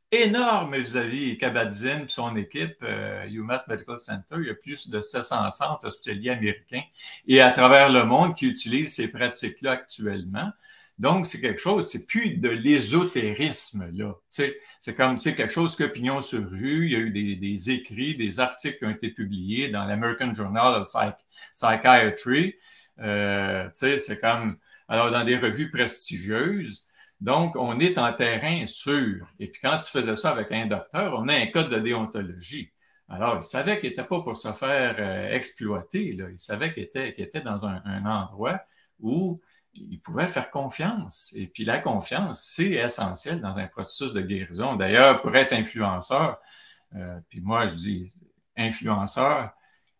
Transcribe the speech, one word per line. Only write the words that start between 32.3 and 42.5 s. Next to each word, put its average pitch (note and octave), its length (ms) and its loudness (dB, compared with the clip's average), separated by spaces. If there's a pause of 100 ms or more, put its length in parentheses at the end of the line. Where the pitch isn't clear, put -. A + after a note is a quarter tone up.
Alors, G#2+ 300 -2
il - 60 -10
savait F3 360 -2
qu'il B2+ 100 -4
n'était B2+ 140 -8
pas F3 180 -4
pour A#2 140 -6
se A2 160 -8
faire, C3 480 0
euh, G2 320 -4
exploiter, B2 800 -4
là. F#2 160 -10
Il F2+ 100 -16
savait C3+ 340 -6
qu'il - 100 -10
était, C3 300 -8
qu'il G2+ 100 -10
était D3+ 180 -10
dans G#2+ 240 -6
un, F#2+ 200 -6
un G2 200 -6
endroit G#2+ 540 -4 (400)
où E3+ 420 -2 (340)
il - 240 -16
pouvait D#3+ 280 -4
faire C#3 220 -4
confiance. D#3 880 -4
Et G2 100 -6
puis, - 160 -12
la A#2 140 0
confiance, C3 680 -4
c'est F#3 280 0